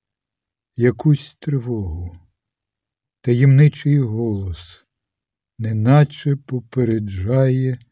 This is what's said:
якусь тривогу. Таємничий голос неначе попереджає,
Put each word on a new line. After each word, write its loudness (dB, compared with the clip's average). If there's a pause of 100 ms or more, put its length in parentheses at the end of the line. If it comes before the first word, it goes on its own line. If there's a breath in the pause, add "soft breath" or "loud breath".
(760)
якусь 0
тривогу. -6 (1000)
Таємничий 4
голос -6 (720)
неначе 0
попереджає, -2 (120)